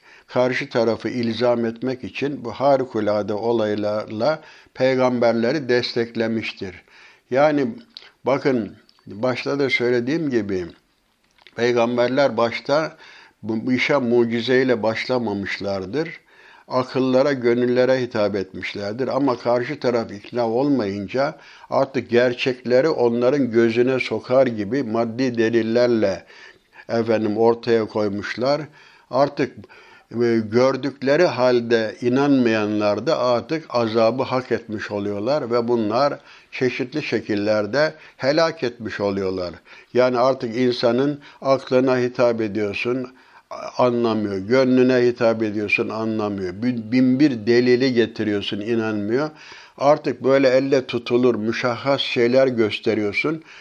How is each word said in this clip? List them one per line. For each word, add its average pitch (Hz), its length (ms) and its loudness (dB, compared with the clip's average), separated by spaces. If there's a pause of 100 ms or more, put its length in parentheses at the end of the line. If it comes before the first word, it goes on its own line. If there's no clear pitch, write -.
(260)
Karşı 127 420 -2
tarafı 113 400 0
ilzam 117 560 0
etmek 123 400 -6
için 131 400 -6
bu 113 80 -8
harikulade 107 840 0
olaylarla 107 1080 -2 (320)
peygamberleri 127 920 2
desteklemiştir. 113 1120 -2 (480)
Yani 143 360 2 (580)
bakın 127 520 -2 (300)
başta 120 520 -4
da 135 120 0
söylediğim 123 600 -2
gibi 101 360 -2 (920)
peygamberler 120 800 0
başta 127 600 -2 (460)
bu 113 300 -4
işe 139 260 2
mucizeyle 120 840 2
başlamamışlardır, 104 1400 -4 (520)
akıllara, 131 600 2
gönüllere 123 680 2
hitap 104 360 -2
etmişlerdir. 101 720 -6
Ama 127 300 0
karşı 123 420 -2
taraf 117 320 0
ikna 117 360 -4
olmayınca 123 880 -2 (340)
artık 123 400 -2
gerçekleri 123 800 2
onların 123 640 2
gözüne 117 480 2
sokar 123 480 0
gibi 113 360 -4
maddi 117 560 -4
delillerle 113 840 2 (640)
efendim 110 500 0
ortaya 117 460 2
koymuşlar. 107 760 -2 (500)
Artık, 143 420 0 (720)
e, 117 160 2 (120)
gördükleri 135 720 2
halde 120 760 2
inanmayanlar 113 1040 2
da 151 120 0
artık 123 500 -2
azabı 117 540 2
hak 127 300 -4
etmiş 107 380 -6
oluyorlar 104 600 -4
ve 117 180 0
bunlar 117 500 0 (320)
çeşitli 135 520 -4
şekillerde 107 920 -2 (220)
helak 160 460 0
etmiş 113 380 -6
oluyorlar. 95 540 -2 (400)
Yani 123 240 4
artık 127 380 0
insanın 127 640 0 (220)
aklına 131 560 2
hitap 123 420 0
ediyorsun, 110 640 -4 (440)
a-, - 340 -4
anlamıyor. 110 540 0
Gönlüne 127 680 4
hitap 113 360 2
ediyorsun, 107 460 -2
anlamıyor. 107 760 -4
Bin, 117 300 -4
bin 127 280 4
bir 120 260 2
delili 123 480 4
getiriyorsun, 107 640 -2
inanmıyor. 110 720 -2 (480)
Artık 143 460 0
böyle 135 240 4
elle 135 380 2
tutulur, 120 480 0
müşahhas 117 640 -2
şeyler 127 460 2
gösteriyorsun, 110 960 -2 (180)